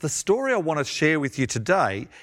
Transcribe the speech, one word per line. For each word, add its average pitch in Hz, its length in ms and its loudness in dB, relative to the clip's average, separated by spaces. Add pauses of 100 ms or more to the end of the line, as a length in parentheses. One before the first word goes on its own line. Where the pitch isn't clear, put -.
the 156 80 -2
story 254 440 0
I 226 60 2
want 156 200 -2
to 139 60 0
share 156 340 2
with 139 200 -4
you 127 80 0
today 117 600 0 (140)